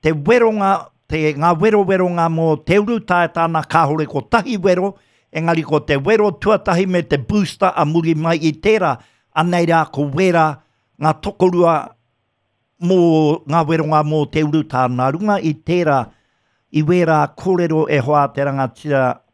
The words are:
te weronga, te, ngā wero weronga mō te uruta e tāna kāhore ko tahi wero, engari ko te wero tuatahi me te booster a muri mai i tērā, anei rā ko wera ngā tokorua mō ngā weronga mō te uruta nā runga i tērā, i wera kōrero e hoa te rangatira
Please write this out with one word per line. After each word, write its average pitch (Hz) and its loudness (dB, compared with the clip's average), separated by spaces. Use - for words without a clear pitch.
te 156 0
weronga, 196 0
te, 156 0
ngā 165 2
wero 208 2
weronga 180 0
mō 160 0
te 175 2
uruta 208 0
e 160 -2
tāna 165 -2
kāhore 156 0
ko 139 -6
tahi 202 -2
wero, 185 0
engari 165 -2
ko 143 0
te 147 -2
wero 208 2
tuatahi 190 0
me 180 0
te 147 -2
booster 185 -2
a 160 0
muri 160 0
mai 165 -2
i 156 0
tērā, 180 0
anei 170 0
rā 165 0
ko 139 -4
wera 156 0
ngā 156 0
tokorua 175 0
mō 170 2
ngā 156 -2
weronga 156 0
mō 151 -2
te 156 0
uruta 147 -2
nā 127 -2
runga 202 -2
i 160 -2
tērā, 156 -2
i 156 0
wera 160 2
kōrero 170 0
e 143 0
hoa 143 2
te 139 -4
rangatira 135 -2